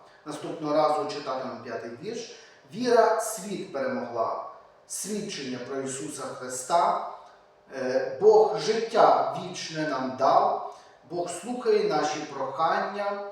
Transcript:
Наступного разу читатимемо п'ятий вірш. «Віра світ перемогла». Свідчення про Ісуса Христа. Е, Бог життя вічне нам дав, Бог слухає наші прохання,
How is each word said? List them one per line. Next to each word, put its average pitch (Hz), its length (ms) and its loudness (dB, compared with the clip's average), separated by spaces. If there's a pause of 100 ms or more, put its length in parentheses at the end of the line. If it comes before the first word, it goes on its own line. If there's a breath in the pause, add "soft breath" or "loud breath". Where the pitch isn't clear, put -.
(240 loud breath)
Наступного 151 500 -6
разу 151 360 2
читатимемо 131 540 -6
п'ятий - 260 -10 (120)
вірш. 233 340 -10 (380 loud breath)
«Віра 226 460 4
світ 190 520 -6
перемогла». - 720 -4 (460)
Свідчення 135 680 -6 (100)
про 135 120 -4
Ісуса - 420 -8
Христа. 131 880 0 (680 loud breath)
Е, 127 440 0
Бог - 380 8
життя - 800 4
вічне 160 500 -6
нам 131 300 -4
дав, - 560 2 (360 loud breath)
Бог 175 200 -4
слухає 233 540 2
наші 151 360 0
прохання, 202 1120 -2